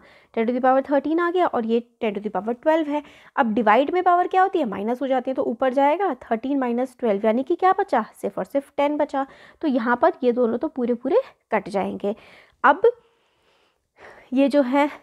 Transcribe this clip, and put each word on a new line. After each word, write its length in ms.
ten 140
to 80
the 100
power 180
thirteen 380
आ 100
गया 160
और 180
ये 160
ten 140
to 80
the 100
power 280
twelve 240
है। 140
अब 180
डिवाइड 400
में 100
पावर 240
क्या 140
होती 180
है, 60
माइनस 360
हो 60
जाती 240
है, 40
तो 80
ऊपर 300
जाएगा, 400
थर्टीन 360
माइनस 400
ट्वेल्व 260
यानी 180
कि 120
क्या 240
बचा, 260
सिर्फ 160
और 80
सिर्फ 320
टेन 200
बचा, 280
तो 60
यहाँ 340
पर 120
ये 80
दोनों 260
तो 120
पूरे 240
पूरे 280
कट 180
जाएंगे। 460
अब 280
ये 160
जो 140
है 260